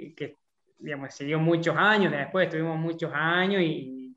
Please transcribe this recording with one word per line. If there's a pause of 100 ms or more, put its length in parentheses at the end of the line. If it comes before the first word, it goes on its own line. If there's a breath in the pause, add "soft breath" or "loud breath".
(160)
que, (400)
digamos,
siguió
muchos
años,
después
tuvimos
muchos
años
y,
y